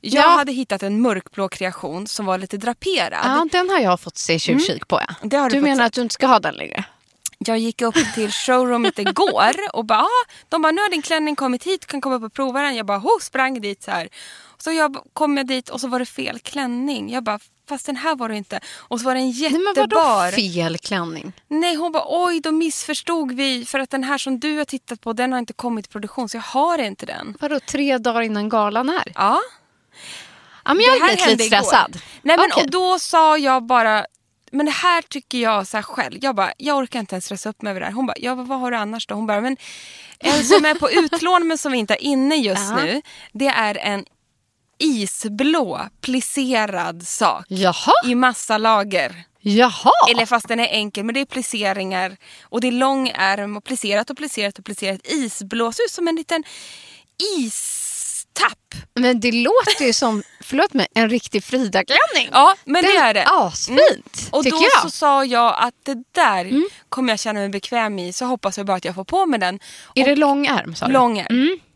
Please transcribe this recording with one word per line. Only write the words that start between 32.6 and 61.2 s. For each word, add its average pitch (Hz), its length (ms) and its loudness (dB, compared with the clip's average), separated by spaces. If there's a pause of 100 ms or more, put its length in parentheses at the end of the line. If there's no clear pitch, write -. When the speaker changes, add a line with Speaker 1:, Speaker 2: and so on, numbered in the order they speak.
Speaker 1:
och 277 80 -2
då 370 280 2
sa 311 380 4
jag 262 260 2
bara, 226 420 2 (460)
men 294 140 0
det 302 60 0
här 339 300 2
tycker 269 360 -8
jag 220 300 0
så 220 100 -6
här 214 40 -2
själv. - 400 -8
Jag 262 140 -2
bara, 196 220 0
"Jag 285 200 -2
orkar 254 220 -4
inte 196 160 -8
ens 185 100 -8
stressa 202 240 -8
upp - 120 -14
mig 214 100 -6
över 185 80 -8
det 175 60 -8
här." 196 80 -6
Hon 254 120 -2
bara, - 120 -6
"Ja, 254 180 -6
vad, 254 120 -10
vad 262 120 -6
har 247 120 -4
du 240 60 -4
annars 220 300 -8
då?" 208 80 -8
Hon 214 120 -4
bara, 208 140 0
"Men 262 160 -2 (600)
en 285 240 2
som 302 220 6
är 302 100 4
på 302 160 0
Speaker 2:
<laughs> - 0 -
Speaker 1:
utlån 339 560 2
men 320 100 -2
som 294 140 -4
vi 254 60 0
inte 214 160 0
är - 100 -2
inne 277 320 2
just 202 340 0
Speaker 2:
Ja. 220 60 -4
Speaker 1:
nu, 285 260 0 (320)
det 262 140 0
är 214 300 0
en 202 280 -4 (760)
isblå 233 1040 0 (200)
plisserad 214 1080 -2
sak." 160 400 0
Speaker 2:
Jaha. 185 460 2 (120)
Speaker 1:
I 247 100 2
massa 240 420 0
lager. 202 640 0 (180)
Speaker 2:
Jaha. 233 500 2 (180)
Speaker 1:
Eller 233 160 2
fast 226 220 -2
den 233 120 -2
är 240 80 0
enkel, 208 360 -4
men 226 120 -4
det 269 60 0
är 277 40 -2
plisseringar. 190 920 -4 (260)
Och - 180 -4
det 247 60 0
är 247 40 2
lång 262 440 2
ärm 202 420 -2
och 202 60 -12
plisserat 214 460 -2
och 269 80 -10
plisserat 214 420 -6
och 196 60 -20
plisserat. 196 380 -6
Isblå, 233 680 -4
ser 466 120 -2
ut 453 80 -2
som 349 160 -4
en 330 80 0
liten 320 280 -4 (960)
istapp. - 1400 -6 (200)
Speaker 2:
Men 247 240 2
det 233 120 0
låter 311 540 2
ju 233 80 4
som, 220 380 0
<laughs> - 120 -20
förlåt 311 300 0
mig, 226 200 2
en 226 160 2
riktig 220 340 -2